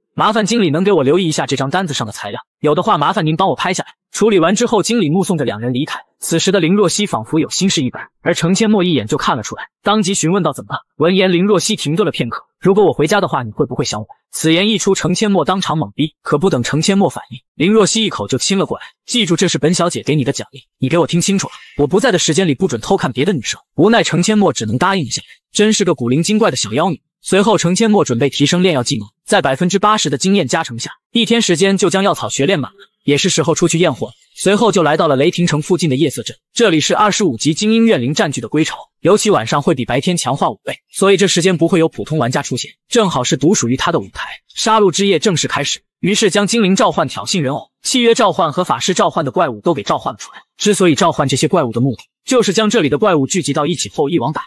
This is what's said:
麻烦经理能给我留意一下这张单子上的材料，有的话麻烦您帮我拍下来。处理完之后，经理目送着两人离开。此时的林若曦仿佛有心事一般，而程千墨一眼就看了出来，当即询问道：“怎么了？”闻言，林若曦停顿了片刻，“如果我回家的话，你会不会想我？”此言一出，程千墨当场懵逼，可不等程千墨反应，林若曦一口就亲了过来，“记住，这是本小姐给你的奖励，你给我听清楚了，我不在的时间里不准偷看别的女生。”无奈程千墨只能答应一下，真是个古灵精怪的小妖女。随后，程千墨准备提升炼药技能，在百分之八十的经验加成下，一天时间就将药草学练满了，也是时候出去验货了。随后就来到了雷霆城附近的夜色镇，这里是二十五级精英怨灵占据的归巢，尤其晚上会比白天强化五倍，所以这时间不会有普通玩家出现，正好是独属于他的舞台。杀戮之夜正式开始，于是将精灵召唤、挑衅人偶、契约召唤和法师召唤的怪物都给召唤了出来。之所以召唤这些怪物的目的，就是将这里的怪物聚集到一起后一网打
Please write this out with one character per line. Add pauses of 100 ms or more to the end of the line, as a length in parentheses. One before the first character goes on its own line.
(140)
麻
烦
经
理
能
给
我
留
意
一
下
这
张
单
子
上
的
材
料， (200)
有
的
话
麻
烦
您
帮
我
拍
下
来。 (240)
处
理
完
之
后，
经
理
目
送
着
两
人
离
开。 (220)
此
时
的
林
若
曦
仿
佛
有
心
事
一
般， (220)
而
程
千
墨
一
眼
就
看
了
出
来， (180)
当
即
询
问
道
：“怎
么
了？” (160)
闻
言，
林
若
曦
停
顿
了
片
刻 (160)
，“如
果
我
回
家
的
话，
你
会
不
会
想
我？” (240)
此
言
一
出，
程
千
墨
当
场
懵
逼，
可
不
等
程
千
墨
反
应， (180)
林
若
曦
一
口
就
亲
了
过
来 (200)
，“记
住，
这
是
本
小
姐
给
你
的
奖
励， (160)
你
给
我
听
清
楚
了， (260)
我
不
在
的
时
间
里
不
准
偷
看
别
的
女
生。” (140)
无
奈
程
千
墨
只
能
答
应
一
下， (320)
真
是
个
古
灵
精
怪
的
小
妖
女。 (180)
随
后，
程
千
墨
准
备
提
升
炼
药
技
能， (180)
在
百
分
之
八
十
的
经
验
加
成
下， (220)
一
天
时
间
就
将
药
草
学
练
满
了， (280)
也
是
时
候
出
去
验
货
了。 (240)
随
后
就
来
到
了
雷
霆
城
附
近
的
夜
色
镇， (160)
这
里
是
二
十
五
级
精
英
怨
灵
占
据
的
归
巢， (240)
尤
其
晚
上
会
比
白
天
强
化
五
倍， (140)
所
以
这
时
间
不
会
有
普
通
玩
家
出
现， (180)
正
好
是
独
属
于
他
的
舞
台。 (260)
杀
戮
之
夜
正
式
开
始， (200)
于
是
将
精
灵
召
唤、
挑
衅
人
偶、 (120)
契
约
召
唤
和
法
师
召
唤
的
怪
物
都
给
召
唤
了
出
来。 (160)
之
所
以
召
唤
这
些
怪
物
的
目
的， (220)
就
是
将
这
里
的
怪
物
聚
集
到
一
起
后
一
网
打